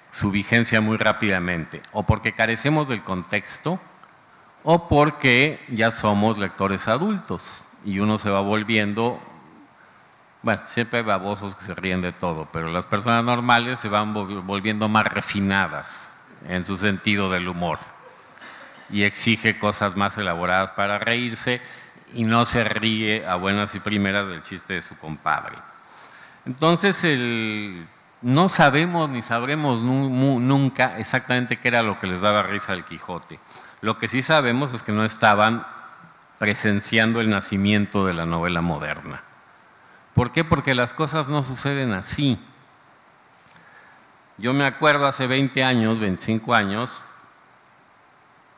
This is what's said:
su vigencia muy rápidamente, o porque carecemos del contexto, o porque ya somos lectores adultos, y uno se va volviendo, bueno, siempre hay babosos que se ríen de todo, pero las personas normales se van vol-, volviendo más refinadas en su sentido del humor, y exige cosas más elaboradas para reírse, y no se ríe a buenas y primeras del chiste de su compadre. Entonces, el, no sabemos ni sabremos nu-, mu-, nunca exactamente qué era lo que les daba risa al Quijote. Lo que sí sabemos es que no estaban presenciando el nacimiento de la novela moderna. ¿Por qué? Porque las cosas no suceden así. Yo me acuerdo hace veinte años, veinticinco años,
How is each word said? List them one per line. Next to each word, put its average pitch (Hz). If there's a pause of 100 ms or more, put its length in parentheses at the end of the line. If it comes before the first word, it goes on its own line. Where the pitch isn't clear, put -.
(120)
su 104
vigencia 113
muy 107
rápidamente, 90 (100)
o 104
porque 107
carecemos 139
del 113
contexto, 98 (800)
o 170
porque 143
ya 113
somos 104
lectores 98
adultos, 156 (180)
y 98
uno 107
se 104
va 98
volviendo, 107 (1200)
bueno, 110 (100)
siempre 117
hay 113
babosos 98
que -
se 92
ríen 92
de 90
todo, 80
pero 80
las 90
personas 117
normales 120
se 110
van 107
vol-, 98
volviendo 104
más 107
refinadas 98 (340)
en 90
su 98
sentido 101
del 90
humor, 87 (1120)
y 101
exige 107
cosas 104
más 101
elaboradas 92
para 101
reírse, 117 (520)
y 120
no 117
se 117
ríe 107
a 92
buenas 101
y 98
primeras 101
del 82
chiste 95
de 90
su -
compadre. 76 (920)
Entonces, 165
el, 110 (380)
no 151
sabemos 160
ni 123
sabremos 127
nu-, 131
mu-, 131
nunca 127
exactamente 123
qué -
era 120
lo 101
que 95
les 90
daba 104
risa 98
al 87
Quijote. 85 (420)
Lo 107
que 113
sí 127
sabemos 131
es 113
que -
no 107
estaban 107 (720)
presenciando 110
el 110
nacimiento 101
de 90
la 82
novela 85
moderna. 76 (920)
¿Por 120
qué? 165
Porque 147
las 123
cosas 151
no 147
suceden 131
así. 123 (2000)
Yo 120
me 143
acuerdo 143
hace 131
veinte 131
años, 113
veinticinco 110
años, 107 (1500)